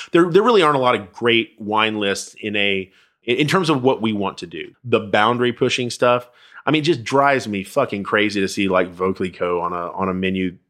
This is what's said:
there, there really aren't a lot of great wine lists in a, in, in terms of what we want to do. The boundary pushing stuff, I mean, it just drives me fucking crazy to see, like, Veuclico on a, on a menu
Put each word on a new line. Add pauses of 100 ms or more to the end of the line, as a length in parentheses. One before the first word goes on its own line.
(120)
there,
there
really
aren't
a
lot
of
great
wine
lists
in
a, (320)
in,
in
terms
of
what
we
want
to
do. (100)
The
boundary
pushing
stuff, (380)
I
mean,
it
just
drives
me
fucking
crazy
to
see,
like,
Veuclico
on
a,
on
a
menu (120)